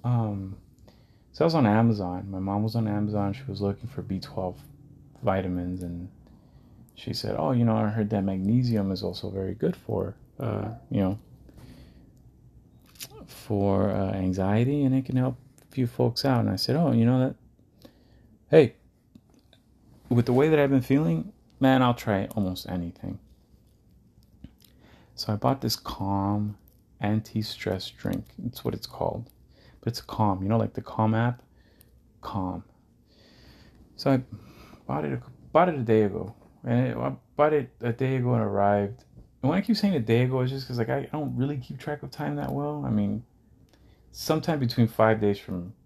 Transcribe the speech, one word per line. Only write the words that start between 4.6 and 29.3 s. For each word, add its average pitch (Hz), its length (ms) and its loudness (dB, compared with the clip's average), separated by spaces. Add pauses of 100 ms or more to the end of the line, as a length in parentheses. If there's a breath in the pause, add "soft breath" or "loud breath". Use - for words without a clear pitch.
vitamins, 92 600 -2
and 87 260 -10 (840 loud breath)
she - 180 -10
said, - 240 -4
"Oh, 156 140 0
you 120 140 4
know, 110 120 4
I 107 120 2
heard 107 220 -2
that 101 140 0
magnesium 101 680 2
is 95 100 -4
also 92 260 -6
very 95 260 -4
good 170 220 -2
for, 95 380 -4 (260)
uh, 107 300 -4 (200)
you - 100 0
know, 95 180 0 (2000 loud breath)
for, 98 640 0
uh, 98 220 -2
anxiety, 101 720 0
and 131 100 2
it 131 100 0
can 127 120 -4
help 127 200 -2 (260)
a - 120 -20
few 127 120 0
folks 120 380 -2
out." 127 160 2
And 104 100 2
I 98 60 0
said, 131 200 0
"Oh, 160 160 2
you 117 120 4
know 127 160 4
that, 131 160 0 (1120 loud breath)
hey, 151 260 8 (1300)
with 120 180 4
the 127 60 2
way 135 160 6
that 156 100 6
I've 139 120 4
been 135 100 4
feeling, 160 520 0 (280)
man, 131 220 6
I'll 123 120 4
try 101 400 0
almost 92 340 -4
anything." 90 500 -6 (2000 soft breath)
So - 180 -6
I 104 40 0
bought 131 240 0
this 117 160 -2
Calm 101 800 -2 (440)
anti-stress 107 880 -4
drink. - 340 -6 (200)
It's - 200 -10
what 110 100 -2
it's 107 120 -12
called. - 440 -6 (500 soft breath)